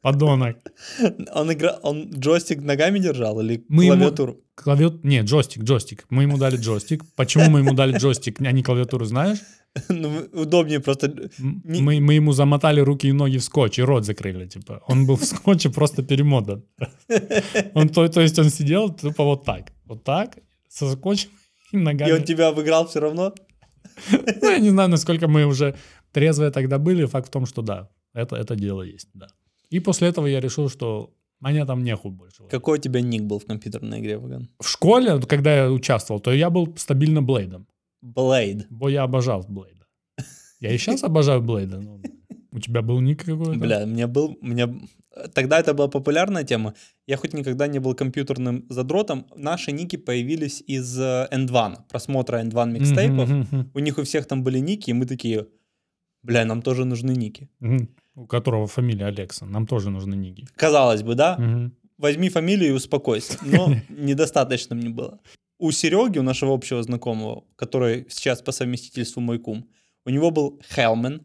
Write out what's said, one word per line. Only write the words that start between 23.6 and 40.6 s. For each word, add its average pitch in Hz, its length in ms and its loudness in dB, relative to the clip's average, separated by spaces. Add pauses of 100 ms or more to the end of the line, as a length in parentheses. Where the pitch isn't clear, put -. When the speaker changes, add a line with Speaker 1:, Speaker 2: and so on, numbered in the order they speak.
Speaker 1:
<laughs> 190 40 4 (300)
Ну, 427 80 6
я 370 80 4
не 208 120 4
знаю, 190 180 6
насколько 170 380 2
мы 151 180 4
уже 139 300 0 (380)
трезвые 151 400 2
тогда 135 260 0
были. 165 280 2
Факт 123 200 -4
в - 40 -20
том, 131 160 -2
что 117 160 -8
да, 101 260 -8 (260)
это, 117 220 -6
это 117 180 -6
дело 101 280 -4
есть, - 320 -16
да. - 120 -20 (440)
И 156 100 -2
после 180 280 0
этого 170 180 0
я 135 140 0
решил, 131 300 -2
что 110 400 -8 (300)
мне 147 260 -2
там 127 180 -2
нехуй 110 260 -4
больше. 92 400 -20
Speaker 2:
Какой 147 280 0
у - 20 -4
тебя 127 200 -2
ник 117 220 -2
был 104 160 -4
в 104 80 -12
компьютерной 110 540 -10
игре, 107 160 -6
Ваган? 127 320 -12 (120)
Speaker 1:
В - 80 -6
школе, 226 460 4
вот 127 120 -2
когда 147 300 4
я 135 140 4
участвовал, 123 500 -2
то 123 120 -2
я 151 180 2
был 170 260 -2
стабильно 151 460 2
Блейдом. 101 440 -4 (360)
Speaker 2:
Блейд. 120 680 0
Speaker 1:
Бо 120 180 -4
я 139 160 0
обожал 123 440 -2
Блейда. 98 380 -16 (760)